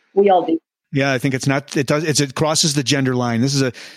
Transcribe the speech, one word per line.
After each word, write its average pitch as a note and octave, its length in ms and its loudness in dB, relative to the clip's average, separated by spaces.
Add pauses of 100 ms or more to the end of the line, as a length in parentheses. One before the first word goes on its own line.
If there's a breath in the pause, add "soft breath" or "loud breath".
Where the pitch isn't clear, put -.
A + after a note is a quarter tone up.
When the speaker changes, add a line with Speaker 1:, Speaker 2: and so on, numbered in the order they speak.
(140)
Speaker 1:
we G3 160 4
all F3+ 140 4
do. E3 140 -2 (340)
Speaker 2:
Yeah, C#3 200 0
I B2+ 60 0
think C3 160 -2
it's B2+ 120 -6
not, C#3 300 -2
it D3 100 0
does, D3+ 160 0
it's, D#3 160 -2
it C#3+ 160 -2
crosses D#3 400 0
the D3 80 0
gender C3 320 0
line. A#2+ 260 0
This C#3 140 0
is C#3 80 2
a B2+ 100 0 (240 loud breath)